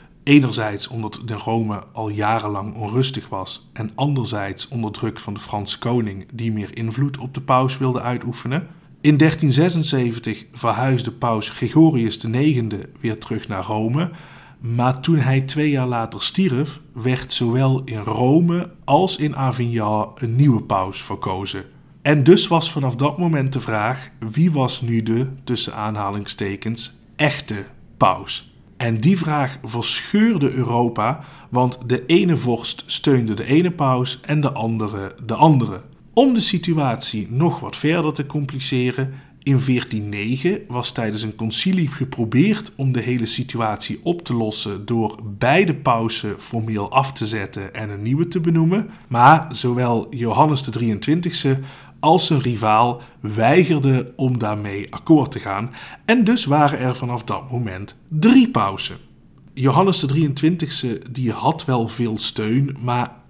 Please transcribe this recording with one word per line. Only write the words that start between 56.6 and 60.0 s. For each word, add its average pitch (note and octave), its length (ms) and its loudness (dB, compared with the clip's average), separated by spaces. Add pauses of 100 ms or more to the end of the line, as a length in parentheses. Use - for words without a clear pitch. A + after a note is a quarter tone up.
er B2 180 -2
vanaf B2 280 -6
dat G#2+ 260 -6
moment G#2 460 -6 (120)
drie A3+ 420 6
pausen. G2 460 -2 (580)
Johannes D#3+ 440 4
de - 80 -2